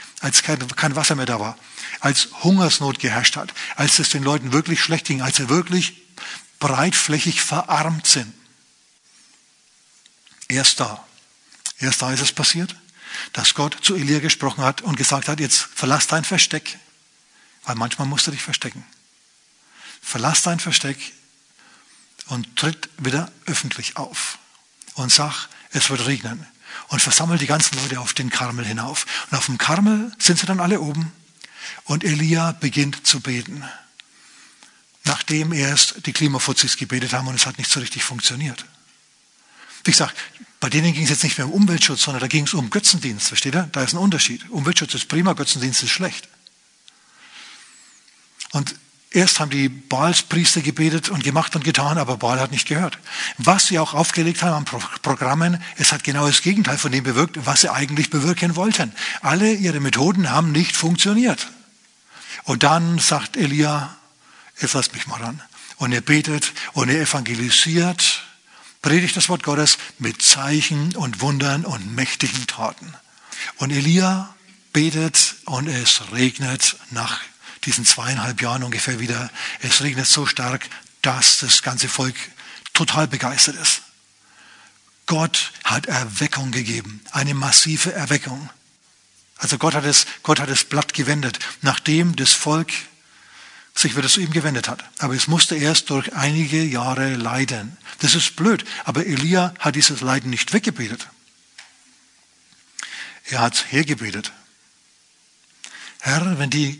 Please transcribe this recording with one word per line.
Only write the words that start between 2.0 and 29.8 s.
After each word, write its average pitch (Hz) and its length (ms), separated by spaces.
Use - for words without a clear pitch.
als - 280
Hungersnot 160 560
geherrscht 120 380
hat, - 160
als 143 220
es 156 120
den 139 120
Leuten 135 300
wirklich 156 280
schlecht 160 260
ging, 139 140
als 127 160
sie 131 120
wirklich 175 540
breitflächig 147 840
verarmt 156 640
sind. 113 260
Erst 131 320
da, 107 240
erst 131 240
da 131 100
ist 131 100
es 143 100
passiert, 170 440
dass - 220
Gott 147 280
zu 202 120
Elia 147 260
gesprochen 139 440
hat 208 180
und 247 140
gesagt 135 320
hat, 151 120
„Jetzt 139 180
verlass 143 320
dein 156 180
Versteck“, - 540
weil 123 100
manchmal 120 320
musst 139 200
du 165 40
dich 143 120
verstecken. - 420
Verlass 131 420
dein 170 180
Versteck, - 520
und 123 300
tritt 160 320
wieder 139 320
öffentlich - 500
auf - 420
und 127 180
sagt, 147 360
„Es - 200
wird 120 160
regnen“, 127 400
und 143 140
versammelt 165 380
die 139 60
ganzen 147 300
Leute 131 240
auf 123 140
den 127 160
Karmel 120 340
hinauf. 113 420
Und 139 80
auf - 80
dem 127 120
Karmel 208 600